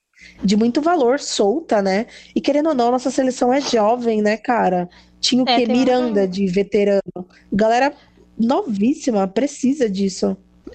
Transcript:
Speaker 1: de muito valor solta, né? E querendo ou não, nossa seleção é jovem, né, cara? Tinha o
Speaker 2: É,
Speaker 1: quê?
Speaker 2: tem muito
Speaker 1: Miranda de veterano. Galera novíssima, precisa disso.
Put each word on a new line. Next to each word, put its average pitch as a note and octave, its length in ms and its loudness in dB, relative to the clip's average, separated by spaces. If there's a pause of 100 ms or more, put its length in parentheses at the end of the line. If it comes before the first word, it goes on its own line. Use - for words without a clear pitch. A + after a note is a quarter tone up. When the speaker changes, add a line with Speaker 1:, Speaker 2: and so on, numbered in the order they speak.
(440)
Speaker 1:
de G#3 140 2
muito A#3+ 240 2
valor C#4+ 380 2
solta, A3 640 0
né? G3 240 -2 (300)
E A3+ 60 0
querendo D4 280 0
ou D4+ 60 0
não, A#3+ 160 2
nossa B3+ 180 -2
seleção B3+ 420 0
é C#4 100 2
jovem, A#3 600 0
né, G#3 160 0
cara? F#3 500 0 (320)
Tinha B3+ 240 0
o B3 40 0
Speaker 2:
É, B3 140 2
Speaker 1:
quê? A#3+ 40 2
Speaker 2:
tem A#3 100 0
muito B3 120 4
Speaker 1:
Miranda A#3+ 400 2
de F#3+ 200 -2
veterano. G3+ 540 0 (500)
Galera A#3 420 2 (440)
novíssima, A3+ 920 0
precisa B3+ 600 -2
disso. G3 460 -2 (400)